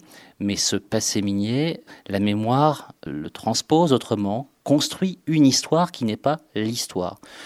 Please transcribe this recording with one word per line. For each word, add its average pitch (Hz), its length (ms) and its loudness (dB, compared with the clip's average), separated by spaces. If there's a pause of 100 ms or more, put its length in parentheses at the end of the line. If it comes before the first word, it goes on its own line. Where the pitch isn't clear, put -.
(380)
Mais 101 180 -2
ce - 200 -2
passé 107 460 -2
minier, 107 580 -2 (260)
la 98 140 -2
mémoire 117 720 0 (140)
le 76 240 -8
transpose 156 640 2
autrement, 107 560 -2 (120)
construit 156 640 -2
une 151 200 6
histoire 160 460 2
qui - 120 -6
n'est 107 120 -2
pas 147 220 0 (160)
l'histoire. 107 640 -4 (260)